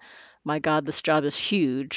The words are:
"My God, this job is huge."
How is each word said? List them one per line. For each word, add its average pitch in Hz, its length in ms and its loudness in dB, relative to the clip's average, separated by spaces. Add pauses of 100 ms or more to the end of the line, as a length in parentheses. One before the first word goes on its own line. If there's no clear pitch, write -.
(420)
"My 151 160 -2
God, 151 260 2
this 151 160 -4
job 151 220 2
is 143 140 -2
huge." 143 600 0